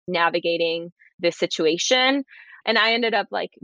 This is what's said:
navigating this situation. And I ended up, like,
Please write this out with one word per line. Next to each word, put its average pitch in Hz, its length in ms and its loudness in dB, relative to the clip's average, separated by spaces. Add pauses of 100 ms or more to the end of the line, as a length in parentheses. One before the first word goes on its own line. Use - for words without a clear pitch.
navigating 170 840 -2 (280)
this 170 180 0
situation. 254 840 0 (420)
And 226 120 2
I 220 160 4
ended 233 200 0
up, 202 180 -2
like, 185 200 -4 (120)